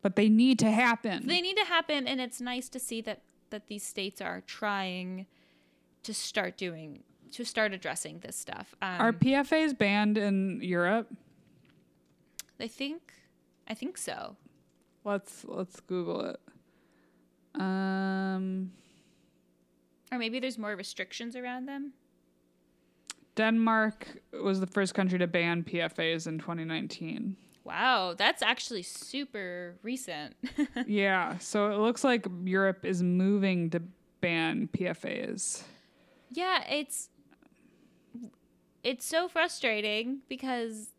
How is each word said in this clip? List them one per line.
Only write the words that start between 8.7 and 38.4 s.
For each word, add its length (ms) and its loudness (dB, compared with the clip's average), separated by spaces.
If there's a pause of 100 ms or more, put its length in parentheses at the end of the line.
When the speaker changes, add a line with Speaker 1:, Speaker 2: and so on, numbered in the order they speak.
Speaker 2:
Um, 200 -4
Speaker 1:
Are 120 4
P 220 4
F 180 2
As 220 4
banned 420 4
in 460 2
Europe? 500 2 (1500)
Speaker 2:
I 80 -8
think, 460 -8 (540)
I 80 -8
think 240 -8
so. 360 -8 (680)
Speaker 1:
Let's, 440 -4
let's 340 -8
Google 400 -4
it. 180 -6 (1200)
Um, 1120 0 (1400)
Speaker 2:
Or 60 -4
maybe 220 -2
there's 180 -4
more 180 -4
restrictions 600 -8
around 320 -6
them. 260 -8 (1400)
Speaker 1:
Denmark 720 4 (360)
was 160 4
the 80 0
first 260 2
country 260 2
to 80 4
ban 360 2
P 180 -4
F 180 -4
As 280 0
in 120 -4
twenty 260 -6
nineteen. 720 -6 (260)
Speaker 2:
Wow, 540 2
that's 240 4
actually 420 -2
super 1000 -8
recent. 580 -8
<laughs> 460 -2
Speaker 1:
Yeah, 500 4
so 340 0
it 60 0
looks 260 2
like 220 4 (180)
Europe 420 2
is 180 0
moving 680 4
to 120 0 (380)
ban 520 0
P 160 0
F 180 -6
As. 580 -4 (640)
Speaker 2:
Yeah, 400 0
it's, 400 -4 (1700)